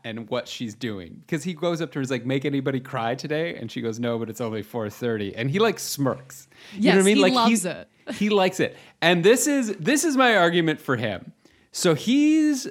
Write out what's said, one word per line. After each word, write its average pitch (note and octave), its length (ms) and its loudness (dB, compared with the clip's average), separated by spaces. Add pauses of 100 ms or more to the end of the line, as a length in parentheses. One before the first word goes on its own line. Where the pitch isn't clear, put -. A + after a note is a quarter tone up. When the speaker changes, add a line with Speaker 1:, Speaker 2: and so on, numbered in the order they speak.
Speaker 1:
and A2+ 260 -10
what B2 180 -4
she's A2 280 -10
doing, G2+ 520 -10
'cause D3+ 160 -6
he F3+ 120 -8
goes E3+ 260 -2
up D#3+ 100 -6
to - 60 -18
her, C#3 60 -4
he's B2+ 80 -4
like, A#2+ 160 -4
"Make C3+ 180 -2
anybody C#3 340 -2
cry B2+ 360 -4
today?" D#3 400 -6
And A2+ 160 -12
she B2 100 -8
goes, A2+ 180 -6
"No, A#2 200 -2
but A2+ 100 -6
it's G#2+ 100 -14
only A2 220 -4
four A2 300 -8
thirty." A2 440 -4
And A#2 140 -4
he, D#3+ 80 -2
like, G#3 220 0
smirks. - 680 -6 (280)
You G3+ 80 -6
know A#3 60 6
what G#3+ 40 6
I G3 40 6
Speaker 2:
Yes, F#3+ 80 6
Speaker 1:
mean? G3+ 100 6
Speaker 2:
he C#4+ 80 4
Speaker 1:
Like, C4 100 4
Speaker 2:
loves A3+ 160 4
Speaker 1:
he's, G#3+ 160 2
Speaker 2:
it. D3 240 -10 (120)
<laughs> - 120 -12
Speaker 1:
he G#3 160 0
likes F#3 300 2
it. - 180 -2 (240)
And E3+ 240 4
this B3+ 220 6
is, C4 320 0
this C4 240 0
is D4+ 120 0
my B3 220 6
argument E3+ 420 2
for C3+ 160 -2
him. A2 380 -6 (380)
So E3+ 240 2
he's D4 760 2